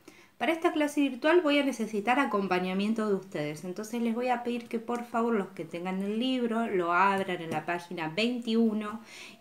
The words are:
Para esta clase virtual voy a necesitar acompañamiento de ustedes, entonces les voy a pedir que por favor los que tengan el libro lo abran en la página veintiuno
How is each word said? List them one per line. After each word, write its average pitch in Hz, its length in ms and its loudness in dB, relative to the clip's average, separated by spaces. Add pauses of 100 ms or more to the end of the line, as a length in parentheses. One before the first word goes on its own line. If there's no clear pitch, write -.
(380)
Para 269 140 0
esta 330 200 2
clase 294 300 0
virtual 294 400 4
voy 285 160 4
a 277 80 4
necesitar 226 540 0
acompañamiento 202 880 0
de 196 80 2
ustedes, 151 480 -4
entonces 220 400 -6
les 233 100 0
voy 240 140 -2
a 240 160 0
pedir 240 240 -4
que 233 100 -4
por 233 260 -4
favor 233 300 0
los 196 140 0
que 165 180 -10
tengan 185 380 -6
el 208 160 -2
libro 233 480 0
lo 175 260 0
abran 185 480 2
en 160 80 -8
la 156 160 -2
página 170 440 -4
veintiuno 220 920 0 (400)